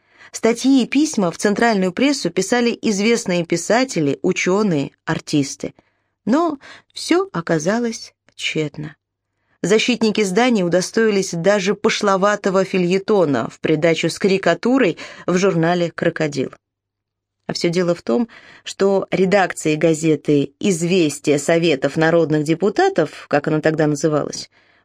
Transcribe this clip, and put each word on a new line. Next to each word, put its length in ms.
Статьи 500
и 60
письма 420
в 80
центральную 540
прессу 400
писали 500
известные 640
писатели, 800
ученые, 640
артисты. 680
Но 320
все 400
оказалось 840
тщетно. 640
Защитники 640
здания 400
удостоились 680
даже 420
пошловатого 880
фельетона 840
в 120
придачу 500
с 80
карикатурой 800
в 100
журнале 540
«Крокодил». 600
А 80
все 160
дело 240
в 80
том, 260
что 480
редакции 640
газеты 840
«Известия 800
Советов 580
народных 480
депутатов», 840
как 220
она 120
тогда 240
называлась, 640